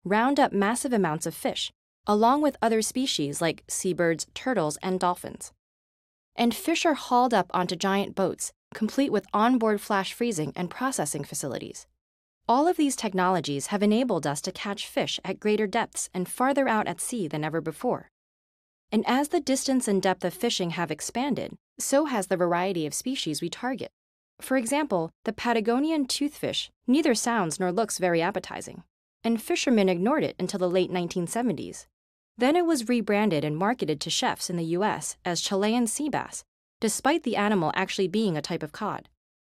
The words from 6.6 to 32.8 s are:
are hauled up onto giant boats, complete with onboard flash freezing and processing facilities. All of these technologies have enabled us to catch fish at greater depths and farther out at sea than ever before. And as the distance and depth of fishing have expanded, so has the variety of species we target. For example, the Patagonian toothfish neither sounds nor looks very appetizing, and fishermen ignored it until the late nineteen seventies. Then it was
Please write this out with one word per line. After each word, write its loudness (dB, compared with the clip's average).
are 4
hauled 2
up 2
onto 0
giant 0
boats, -2
complete 0
with 0
onboard 4
flash -2
freezing -2
and -4
processing -4
facilities. -8
All 4
of 2
these 2
technologies 0
have -2
enabled 2
us -2
to -6
catch -8
fish -4
at -6
greater 2
depths -4
and -4
farther 2
out 2
at -6
sea -4
than -4
ever -2
before. -4
And 2
as 2
the 0
distance 0
and 2
depth 0
of -2
fishing -2
have -4
expanded, -4
so 2
has -2
the 0
variety 2
of -4
species -4
we -4
target. -6
For 0
example, 0
the -4
Patagonian 0
toothfish -4
neither 4
sounds -2
nor 0
looks -2
very 2
appetizing, -6
and 0
fishermen 4
ignored 2
it -2
until -4
the 2
late 2
nineteen -2
seventies. -4
Then 4
it 4
was 0